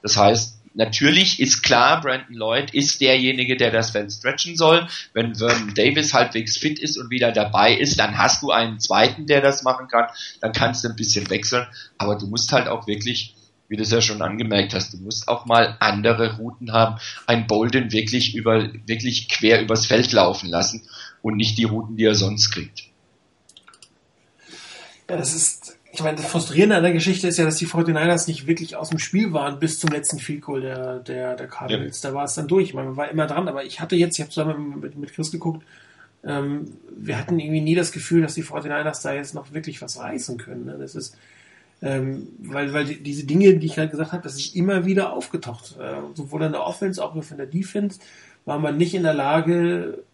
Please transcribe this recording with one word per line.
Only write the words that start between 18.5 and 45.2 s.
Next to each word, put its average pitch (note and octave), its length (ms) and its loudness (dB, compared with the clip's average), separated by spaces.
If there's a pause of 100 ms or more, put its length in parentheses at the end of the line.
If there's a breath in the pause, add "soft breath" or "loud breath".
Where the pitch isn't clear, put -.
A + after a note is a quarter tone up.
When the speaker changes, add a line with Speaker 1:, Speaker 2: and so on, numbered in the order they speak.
Speaker 1:
wirklich A2+ 440 -4
quer A2+ 320 6
übers A2 240 2
Feld A#2+ 260 4
laufen F2+ 380 4
lassen E2+ 340 -2 (380 loud breath)
und G#2+ 160 -2
nicht A2 200 0
die A#2 60 2
Routen, A2 320 -2
die A2 80 2
er G#2+ 120 6
sonst G#2 360 2
kriegt. - 320 -10 (2250 loud breath)
Speaker 2:
Ja, F3+ 60 -2
das D3 180 -2
ist, - 440 -4 (160)
ich - 80 -8
meine, D#3 160 -2
das D3+ 100 -8
Frustrierende F3+ 480 4
an E3 80 4
der F3 100 4
Geschichte F3+ 340 2
ist E3+ 100 0
ja, E3 80 4
dass D#3 120 0
die E3 80 -2
forty-niners E3 640 2
nicht D#3 180 -6
wirklich E3 300 -2
aus E3 140 -8
dem D#3+ 100 -2
Spiel G3 320 0
waren C#3+ 280 -2
bis D#3+ 200 -2
zum D#3+ 100 -2
letzten D3 300 -4
Field D3 220 -8
Goal C#3 200 -6
der, B2+ 380 -8
der, B2+ 360 -6
der B2+ 120 -12
Cardinals. C3 540 -6
Speaker 1:
Ja. C#3 80 -6
Speaker 2:
Da C3+ 60 -6
war C#3+ 100 -4
es C#3+ 80 -8
dann D3+ 140 -6
durch. F3+ 220 4
Ich - 40 -12
meine, C3+ 160 -6
man C3 80 -8
war D3 120 -6
immer D#3 180 -2
dran, E3+ 200 -4
aber C#3 160 -6
ich - 160 -14
hatte D#3+ 160 -4
jetzt, E3+ 220 2
ich D3+ 40 -6
habe D3 100 -8
zusammen D3 500 -4
mit, C#3+ 160 -12
mit C#3+ 160 -12
Chris D#3+ 180 -8
geguckt, E3 340 -6 (580 soft breath)
ähm, C#3+ 540 -6 (160)
wir G#2 240 -8
hatten E3+ 220 -2
irgendwie D#3 220 -2
nie D#3 140 2
das F3 160 0
Gefühl, E3+ 300 2
dass D3+ 120 0
die D#3+ 100 -6
forty-niners D3 580 -6
da C#3+ 120 -4
jetzt C#3+ 200 -8
noch C#3 200 -14
wirklich D#3 280 -10
was - 180 -12
reißen C3 380 -8
können, B2 280 -12
ne? C#3+ 120 -12
Das C2+ 180 -14
ist, - 220 -12 (640 soft breath)
ähm, C3+ 460 -4 (120)
weil, C#3 340 -6
weil D3 120 0
die, D3 160 -10
diese C#3+ 240 -8
Dinge, F#3 300 8
die D#3 100 0
ich D#3 100 -4
gerade D#3 140 -2
gesagt D#3 220 -6
habe, F3 120 -8
das C3+ 120 -12
ist - 200 -10
immer F#3 300 0
wieder F#3+ 280 0
aufgetaucht. - 640 -10